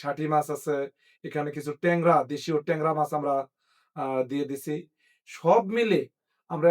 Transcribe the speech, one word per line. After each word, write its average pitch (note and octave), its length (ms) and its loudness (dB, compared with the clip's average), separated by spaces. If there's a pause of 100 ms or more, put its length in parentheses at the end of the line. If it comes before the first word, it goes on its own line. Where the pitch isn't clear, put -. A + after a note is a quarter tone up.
ষাটি C#3+ 320 -4
মাছ D3+ 140 2 (100)
আছে, C#3+ 200 -4 (500)
এখানে D3 300 -4
কিছু C#3+ 140 -8 (120)
ট্যাংরা, E3+ 340 4 (160)
দেশীয় D3+ 240 -2 (100)
ট্যাংরা D#3+ 260 0
মাছ D3+ 160 0 (100)
আমরা, C#3+ 160 0 (680)
আহ, C3 180 -2 (120)
দিয়ে C#3+ 200 -2
দিছি। C#3+ 240 -6 (600)
সব F#3 240 6 (140)
মিলে A3 260 4 (520)
আমরা E3 180 6